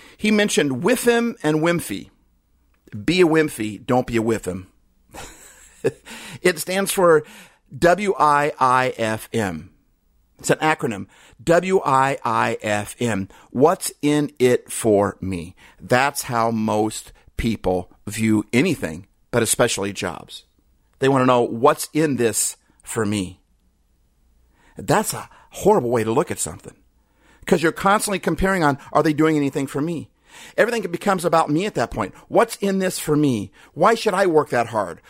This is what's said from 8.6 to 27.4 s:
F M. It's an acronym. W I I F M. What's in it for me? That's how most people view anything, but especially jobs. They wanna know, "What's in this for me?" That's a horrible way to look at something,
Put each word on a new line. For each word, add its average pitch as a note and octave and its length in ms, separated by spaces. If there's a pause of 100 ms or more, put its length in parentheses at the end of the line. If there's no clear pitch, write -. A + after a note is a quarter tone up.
F A2 340
M. F#2+ 380 (680)
It's - 100
an C#3+ 80
acronym. B2+ 480 (380)
W F3 420
I C3+ 400
I A#2 380
F G#2 360
M. G#2 300 (220)
What's D#3 400 (100)
in D3 380
it B2 320
for G2+ 500
me? F#2 340 (240)
That's B2+ 440
how A#2 260
most G#2+ 640 (240)
people F#2 540 (160)
view G#2+ 440
anything, A#2 540 (240)
but A#2+ 140
especially G2+ 500
jobs. - 520 (540)
They C3+ 100
wanna C3+ 160
know, B2+ 160
"What's A#2+ 520
in D3+ 240
this A2+ 400 (260)
for A2 240
me?" F#2+ 340 (1400)
That's C#3+ 380
a - 140 (200)
horrible F3+ 400
way A#2+ 140
to A2 80
look C#3 180
at G2+ 80
something, - 380 (720)